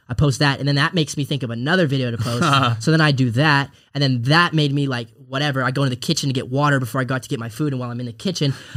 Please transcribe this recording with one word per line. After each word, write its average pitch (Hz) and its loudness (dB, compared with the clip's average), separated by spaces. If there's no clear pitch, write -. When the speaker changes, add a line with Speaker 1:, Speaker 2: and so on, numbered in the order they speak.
Speaker 1:
I 127 -4
post 143 2
that, 143 0
and 135 -2
then 143 2
that 156 0
makes 160 -2
me 147 -2
think 135 -4
of 120 -6
another 147 0
video 131 0
to 117 -6
Speaker 2:
<laughs> - -6
Speaker 1:
post. 120 0
So 160 2
then 160 4
I 151 4
do 127 2
that, 139 2
and 143 -2
then 131 0
that 156 4
made 147 2
me, 143 0
like, 120 -6
whatever, 135 -4
I 127 0
go 139 -2
into 135 2
the 123 -12
kitchen - -2
to 131 0
get 127 -2
water 139 2
before 131 -4
I 131 0
go 131 -2
out 131 -6
to - -18
get 131 -6
my 113 -8
food, 147 -2
and 131 -4
while 123 -6
I'm 120 -8
in 123 -6
the 117 -10
kitchen, 147 -2